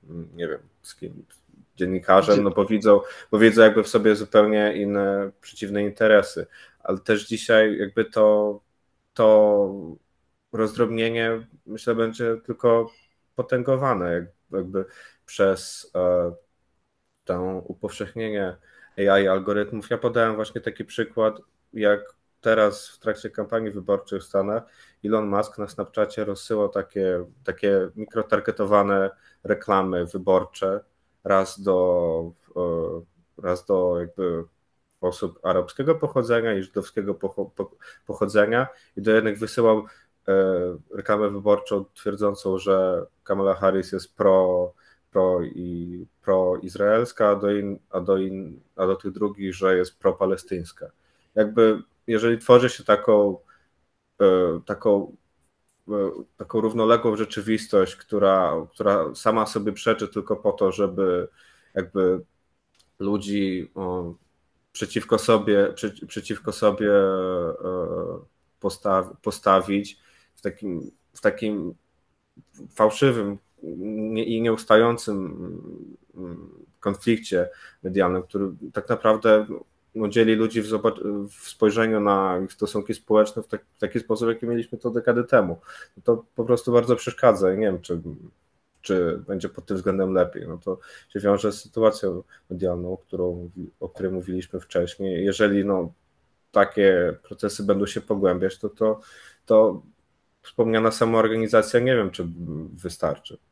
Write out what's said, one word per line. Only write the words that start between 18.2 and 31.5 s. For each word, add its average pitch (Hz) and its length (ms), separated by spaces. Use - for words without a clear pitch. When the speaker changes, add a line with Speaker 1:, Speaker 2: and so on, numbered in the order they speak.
Speaker 1:
A 98 220
I 98 100
algorytmów. 101 600
Ja 117 80
podałem 113 360
właśnie 107 260
taki - 240
przykład, 110 560
jak 104 420
teraz 110 480
w - 100
trakcie 110 320
kampanii 110 400
wyborczej 98 500
w - 40
Stanach 104 380
Elon 107 240
Musk 101 300
na 104 100
Snapchacie 107 560
rozsyłał 101 440
takie, 95 560
takie 95 520
mikrotargetowane 101 1120
reklamy 95 600
wyborcze 95 760
raz 98 360